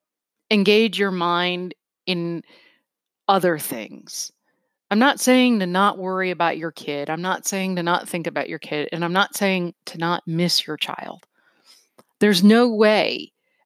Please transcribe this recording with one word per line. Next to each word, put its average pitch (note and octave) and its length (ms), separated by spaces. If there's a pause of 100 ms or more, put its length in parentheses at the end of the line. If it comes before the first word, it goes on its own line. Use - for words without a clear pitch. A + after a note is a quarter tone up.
(520)
engage G#3 480
your G3+ 100
mind F3+ 640 (320)
in E3+ 380 (840)
other F#3 300
things. - 720 (600)
I'm G3+ 80
not C4+ 200
saying B3+ 420
to F#3 40
not F#3+ 320
worry F#3 320
about E3 300
your E3 120
kid. D3 380
I'm D#3+ 140
not F#3 240
saying F#3+ 300
to F3 60
not F3 240
think E3+ 200
about D3+ 220
your D#3+ 100
kid. D3+ 320
And E3 120
I'm E3+ 100
not F#3+ 220
saying F#3 380 (140)
to - 100
not E3+ 300
miss E3+ 400
your D3+ 100
child. - 480 (920)
There's G3 240
no A#3 260
way G#3+ 640 (340)